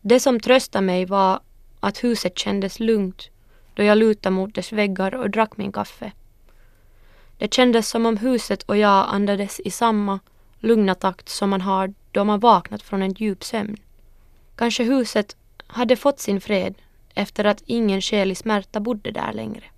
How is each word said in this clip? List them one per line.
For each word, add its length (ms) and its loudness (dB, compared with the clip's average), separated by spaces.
Det 200 4
som 200 2
tröstade 460 2
mig 200 0
var 340 2
att 240 -4
huset 340 -2
kändes 420 -4
lugnt 500 -2
då 80 0
jag 160 6
lutade 360 2
mot 200 -4
dess 180 -8
väggar 420 -2
och 160 -4
drack 260 -2
min 160 -6
kaffe. 400 -8
Det 160 -4
kändes 340 4
som 180 0
om 100 2
huset 460 -2
och 140 -2
jag 320 4
andades 520 -2
i 100 -6
samma 500 0
lugna 360 2
takt 340 -4
som 220 -2
man 100 0
har 340 -2
då 140 0
man 160 0
vaknat 420 2
från 200 -4
en 100 -2
djup 320 -6
sömn. 320 -6
Kanske 280 0
huset 520 0
hade 300 0
fått 240 0
sin 200 -2
fred 340 -2
efter 300 -4
att 220 0
ingen 340 0
själ 300 0
i 40 -4
smärta 460 -4
bodde 300 -4
där 220 -6
längre. 320 -10